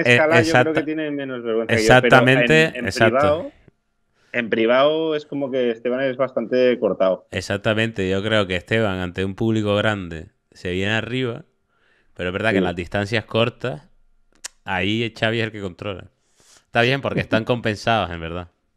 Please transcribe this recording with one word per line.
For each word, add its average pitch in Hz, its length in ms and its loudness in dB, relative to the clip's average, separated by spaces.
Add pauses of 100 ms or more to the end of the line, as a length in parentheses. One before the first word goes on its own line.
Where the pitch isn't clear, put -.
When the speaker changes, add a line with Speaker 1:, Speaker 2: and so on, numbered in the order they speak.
Speaker 1:
eh, 120 220 6
Speaker 2:
escala 160 160 4
yo 160 160 2
creo 151 160 2
Speaker 1:
exacta-, - 0 -
Speaker 2:
que 139 80 0
tiene 156 280 -4
menos 135 320 -8
vergüenza 113 340 0
que 110 80 0
yo, 123 160 6
pero 123 280 6
Speaker 1:
exactamente, 131 160 4
Speaker 2:
en, 156 300 4
en 120 160 -6
Speaker 1:
exacto. - 20 -6
Speaker 2:
privado, 147 640 2 (760)
en 117 180 -2
privado 147 680 2
es 151 100 -8
como 139 240 -6
que 127 200 0
Esteban 123 320 -4
es 131 160 -2
bastante 127 640 0
cortado. 95 520 0
Speaker 1:
Exactamente, 101 760 -2
yo 98 140 0
creo 107 240 0
que 90 100 -4
Esteban 101 440 -2
ante 90 240 -4
un 98 100 -4
público 110 400 0
grande 95 560 -4 (220)
se - 180 -10
viene 95 220 -2
arriba, 113 520 -6 (680)
pero 90 160 -6
es 90 40 -6
verdad 104 180 0
que 98 60 2
Speaker 2:
Sí. - 0 -
Speaker 1:
en 92 60 2
las 90 120 -4
distancias 101 500 -4
cortas, 123 640 -4 (760)
ahí 101 540 -2
Xavi 113 220 0
es 113 60 -2
el 110 60 -8
que 107 100 -12
controla. 95 480 -10 (560)
Está 117 160 0
bien 131 200 2
porque 98 200 0
están 110 220 -2
Speaker 2:
<laughs> - 20 -16
Speaker 1:
compensados, 110 640 0
en 85 100 -8
verdad. 85 300 -10 (260)